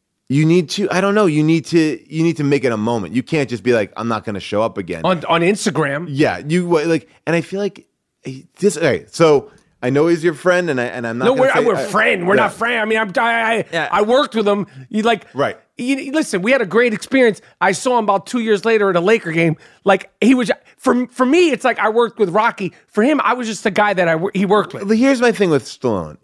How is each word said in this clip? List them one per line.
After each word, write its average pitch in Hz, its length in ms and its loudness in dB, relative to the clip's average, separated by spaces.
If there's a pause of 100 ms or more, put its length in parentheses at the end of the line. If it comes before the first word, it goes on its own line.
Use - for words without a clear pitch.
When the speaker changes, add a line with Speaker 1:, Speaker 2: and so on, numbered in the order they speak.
(280)
Speaker 1:
you 143 160 2
need 165 260 2
to, 202 200 -4
I 180 100 -2
don't 202 140 0
know, 208 120 2
you 151 180 2
need 160 220 2
to, 156 340 0 (120)
you 160 100 -4
need 165 160 0
to 147 60 -2
make 139 200 0
it 120 80 2
a 110 40 -2
moment. 107 380 -4
You 123 80 -2
can't 147 260 -2
just 110 140 -8
be 123 100 2
like, 107 240 0
"I'm 117 120 -8
not 107 160 -4
gonna 101 160 -8
show 104 220 -2
up 107 160 -4
again." 82 260 -8
Speaker 2:
On, 175 220 -2
on 165 160 2
Instagram. 156 680 -2
Speaker 1:
Yeah, 135 300 0
you, 170 280 -2
wa-, 165 180 0
like, 165 240 -2 (180)
and 160 100 0
I 170 40 0
feel 190 200 -8
like, 202 260 -8 (380)
eh, 135 160 -14 (180)
this, 196 180 0
all 156 80 -4
right, 113 280 -2
so - 380 2 (320)
I 127 60 -2
know 143 200 2
he's 170 140 0
your 170 120 0
friend, 180 340 0
and 131 120 -2
I, 120 40 0
and 120 220 -8
I'm 113 120 -6
not 131 60 -4
Speaker 2:
No, 233 100 4
Speaker 1:
gonna 254 60 -2
Speaker 2:
we're, 262 140 2
Speaker 1:
say, 247 100 0
Speaker 2:
we're 220 120 0
Speaker 1:
uh, 135 120 -4
Speaker 2:
friend. 214 400 -2
We're 196 80 2
Speaker 1:
yeah. 208 60 2
Speaker 2:
not 196 100 -2
friend. 233 280 -4
I 214 40 -2
mean, 220 140 -2
I'm, 220 180 -4
I, 247 60 0
I, 226 500 -2
Speaker 1:
Yeah. 156 180 -4
Speaker 2:
I 202 120 0
worked 254 320 0
with 214 120 0
him. 202 200 0 (240)
You, 214 120 -2
like, 226 320 -2
Speaker 1:
Right. 127 220 -2 (220)
Speaker 2:
you, 262 340 -4
listen, 247 300 -2
we 233 100 0
had 269 80 2
a 208 60 -2
great 226 260 0
experience. 240 480 0 (220)
I 190 100 2
saw 247 260 -2
him 220 60 0
about 196 220 0
two 247 140 -2
years 214 260 0
later 208 240 2
at 175 60 0
a 170 40 2
Laker 175 320 0
game. 165 240 2 (280)
Like, 196 260 2 (100)
he 247 140 6
was, 247 160 0 (260)
for, 247 300 0
for - 180 -2
me, 320 260 4
it's 240 140 -4
like 233 140 0
I 214 100 2
worked 226 300 0
with 202 100 2
Rocky. 208 460 0 (140)
For 214 140 0
him, 277 220 2
I 220 80 2
was 247 160 -4
just 208 160 -8
the 220 60 0
guy 208 240 2
that 175 120 2
I 165 100 2
wor-, 175 180 -2
he 196 100 0
worked 196 300 2
with. 120 80 -10
Speaker 1:
Well, 214 160 0
here's 254 240 4
my 233 100 4
thing 180 160 2
with 139 160 2
Stallone, 90 600 -4